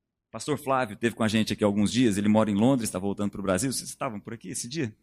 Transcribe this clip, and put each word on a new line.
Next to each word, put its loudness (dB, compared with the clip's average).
pastor -6
Flávio -2
teve -2
com -4
a 2
gente 2
aqui 0
alguns 2
dias, 4
ele 2
mora 4
em 0
Londres, 2
tá -4
voltando -4
pro -10
Brasil. 0
Vocês -8
estavam -8
por -14
aqui -14
esse -8
dia? -4